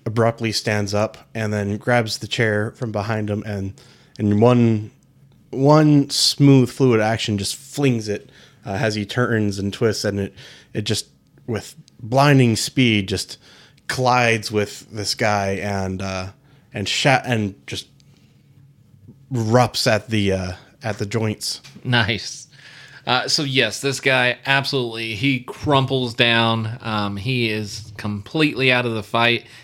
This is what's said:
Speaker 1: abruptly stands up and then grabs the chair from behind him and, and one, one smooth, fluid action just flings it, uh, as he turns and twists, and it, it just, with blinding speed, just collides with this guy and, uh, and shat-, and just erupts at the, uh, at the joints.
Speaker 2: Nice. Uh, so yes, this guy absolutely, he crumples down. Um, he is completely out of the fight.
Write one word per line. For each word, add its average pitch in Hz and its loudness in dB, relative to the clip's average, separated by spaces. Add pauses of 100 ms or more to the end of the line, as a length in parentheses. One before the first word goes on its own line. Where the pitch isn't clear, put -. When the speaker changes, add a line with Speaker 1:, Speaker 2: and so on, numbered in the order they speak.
Speaker 1:
abruptly 113 0
stands 104 -2
up 104 0 (160)
and 110 -4
then 104 -2
grabs 117 0
the 110 -10
chair 110 0
from 113 -8
behind 107 -4
him 104 -4
and, 98 -6 (440)
and 104 2
one, 117 4 (580)
one 147 4
smooth, 139 4
fluid 123 2
action 110 0
just 98 -4
flings 120 -2
it, - -8 (360)
uh, 98 -4
as 110 0
he 104 -4
turns 107 0
and 98 -4
twists, 110 0
and 101 -2
it, 98 -6 (400)
it - -6
just, 104 -4 (400)
with 107 -8 (240)
blinding 131 4
speed, 107 0
just - -6 (500)
collides 123 0
with 104 -4
this 104 -6
guy 104 0 (100)
and, 95 -4
uh, 95 -6 (460)
and 98 -6
shat-, - 2
and 107 -2 (120)
just - -12 (1400)
erupts 117 2
at 110 0
the, 104 2
uh, 92 -2 (300)
at 107 -6
the 110 -6
joints. 110 -4 (220)
Speaker 2:
Nice. 117 -2 (580)
Uh, 123 0
so - -2
yes, 131 0
this 139 -4
guy 123 0
absolutely, 120 -2
he 123 -2
crumples 131 -2
down. 117 0
Um, 104 -4
he 117 -2
is 107 -8
completely 127 -2
out 123 2
of 113 -4
the 107 -6
fight. 117 0 (180)